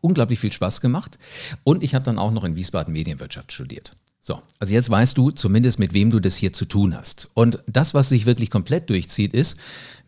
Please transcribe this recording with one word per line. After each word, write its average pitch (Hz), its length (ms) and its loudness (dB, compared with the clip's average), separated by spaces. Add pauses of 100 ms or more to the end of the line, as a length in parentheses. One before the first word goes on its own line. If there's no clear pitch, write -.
unglaublich 143 380 2
viel 104 140 -2
Spaß - 280 -2
gemacht. 127 380 -2 (440)
Und 170 200 2
ich 143 120 -2
hab 135 100 -2
dann 117 140 -2
auch 104 120 -2
noch 110 140 -2
in 82 120 -2
Wiesbaden 82 380 -4
Medienwirtschaft 73 580 -8
studiert. - 420 -14 (260)
So, - 220 -10 (160)
also 101 160 -2
jetzt 120 160 2
weißt 113 260 4
du 127 140 4
zumindest, 117 480 2
mit 98 140 0
wem 101 180 4
du 110 80 4
das 92 160 2
hier - 180 -2
zu - 120 -4
tun 98 320 0
hast. - 380 -10
Und 117 340 4
das, 135 260 0
was 139 140 4
sich 117 180 2
wirklich 117 240 2
komplett 120 400 -2
durchzieht, 101 420 0
ist, - 240 0 (520)